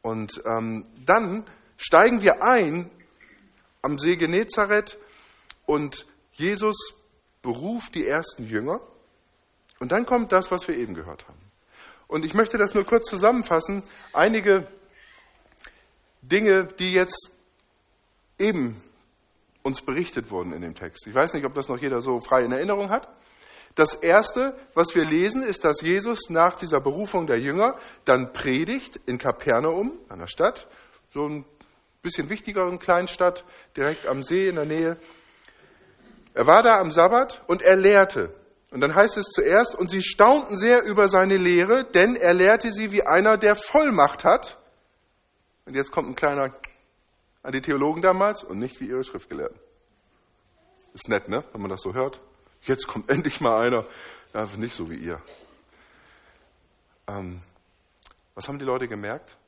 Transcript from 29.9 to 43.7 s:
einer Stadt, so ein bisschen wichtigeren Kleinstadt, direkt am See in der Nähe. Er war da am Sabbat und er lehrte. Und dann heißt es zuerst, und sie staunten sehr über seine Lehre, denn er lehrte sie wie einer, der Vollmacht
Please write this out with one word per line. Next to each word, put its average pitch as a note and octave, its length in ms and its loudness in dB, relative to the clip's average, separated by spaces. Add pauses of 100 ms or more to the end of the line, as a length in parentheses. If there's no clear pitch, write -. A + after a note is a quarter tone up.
einer F2 200 -14
Stadt, - 400 -4 (440)
so D3 160 -6
ein D3 180 -10 (560)
bisschen E3 280 -8
wichtigeren F#3 500 -4
Kleinstadt, F3+ 640 0 (320)
direkt C#3+ 320 -4
am C3+ 160 -4
See F#3 240 -2
in F3 80 -4
der D3+ 100 -4
Nähe. E3 320 -4 (1400)
Er A#2 140 2
war G3 160 10
da A3+ 160 6
am F3 100 -2
Sabbat F#3+ 580 2
und F3+ 140 -2
er F#3 140 8
lehrte. F#3+ 580 4 (380)
Und B2+ 80 -10
dann C#3+ 160 0
heißt G#3 220 4
es G3+ 100 -4
zuerst, G#3+ 480 2
und F3+ 160 -4
sie F#3+ 100 -2
staunten A3+ 560 4
sehr A#3+ 260 4
über G3+ 260 2
seine F#3+ 260 4
Lehre, F#3 480 2
denn A#3 320 4
er F3 180 4
lehrte G#3+ 380 4
sie G3+ 220 -6
wie G3+ 100 2
einer, G3 340 4
der G#3 180 4
Vollmacht G#3+ 680 2